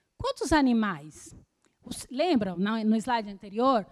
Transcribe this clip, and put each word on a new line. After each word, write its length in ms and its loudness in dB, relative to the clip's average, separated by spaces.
Quantos 380 -2
animais? 800 0
Os, 260 -12
lembram, 460 0
na, 260 -2
no 140 4
slide 320 -2
anterior, 640 0